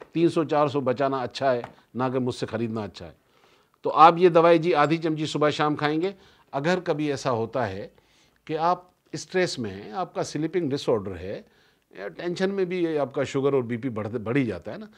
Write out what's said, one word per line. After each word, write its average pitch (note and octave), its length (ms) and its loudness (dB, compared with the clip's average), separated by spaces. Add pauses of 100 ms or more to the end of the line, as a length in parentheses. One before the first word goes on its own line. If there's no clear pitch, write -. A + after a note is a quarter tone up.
(140)
तीन E3 140 4
सौ E3 180 0
चार D3 220 2
सौ C#3 140 -2
बचाना C3+ 360 0
अच्छा C3 320 -2
है, B2 120 0 (340)
ना C3 140 0
कि C3 80 -2
मुझसे B2 280 -4
ख़रीदना A2 380 -4
अच्छा F#2 200 -14
है। D#2 100 -18 (720)
तो D3 60 -2
आप E3 280 8
ये F3+ 120 8
दवाई E3+ 280 8
जी E3+ 160 0
आधी D3+ 240 2
चमची D#3 300 -2
सुबह D3+ 240 2
शाम D3+ 240 0
खाएंगे। D#3 380 -2 (380)
अगर E3 300 0
कभी D3+ 280 -2
ऐसा C#3 220 -4
होता A2+ 320 -2
है G2+ 260 -6 (560)
कि D3+ 100 -6
आप F3 340 -2 (220)
स्ट्रेस F3+ 460 -2
में G#2+ 120 -4
हैं, G2 220 -12
आपका F#3 320 -6
स्लीपिंग D#3+ 460 -2
डिसऑर्डर A2 440 -2
है F#2+ 300 -10 (480)
या F#2+ 180 -12
टेंशन F3 400 -4
में G3 180 -2
भी E3+ 300 -2
आपका C#3 280 -2
शुगर C#3 280 0
और C3 100 2
बीपी A#2+ 260 -6
बढ़ते, G#2+ 280 -6
बढ़ A2 180 -4
ही C#3 100 2
जाता G2+ 260 -8
है F#3+ 60 -12
ना, G#3+ 200 -14